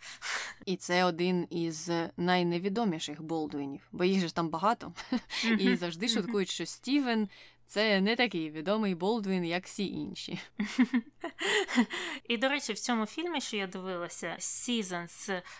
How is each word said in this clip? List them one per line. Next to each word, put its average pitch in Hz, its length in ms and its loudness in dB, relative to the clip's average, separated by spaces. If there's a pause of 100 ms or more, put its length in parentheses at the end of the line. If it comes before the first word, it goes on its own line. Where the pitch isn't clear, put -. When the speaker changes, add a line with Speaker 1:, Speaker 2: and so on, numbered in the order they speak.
(680)
Speaker 1:
І 185 100 0
це 180 280 2
один 175 460 2
із 165 400 -2 (260)
найневідоміших 175 1080 0
Болдуінів, 147 720 -4
бо - 120 0
їх 190 160 6
же 170 80 0
ж 160 60 -8
там 170 140 2
багато. 170 440 0 (260)
<laughs> 226 400 0
І 190 100 4
Speaker 2:
Мгм. 190 80 6
Speaker 1:
завжди 170 300 -2
Speaker 2:
Мгм. 233 80 2
Speaker 1:
шуткують, 202 360 0
що 170 160 -4
Стівен — 240 640 2 (380)
це 208 340 4
не 214 160 4
такий 180 340 0
відомий 185 440 0
Болдуін, 190 500 0
як 170 220 -2
всі - 200 -4
інші. - 520 -6 (200)
Speaker 2:
<laughs> 269 1700 0
І, 233 80 0
до 247 120 2
речі, 269 240 0
в 190 60 -4
цьому 226 280 0
фільмі, 330 340 -4
що - 160 -4
я 196 100 -2
дивилася, 180 720 -6
Seasons, 185 1040 -2 (180)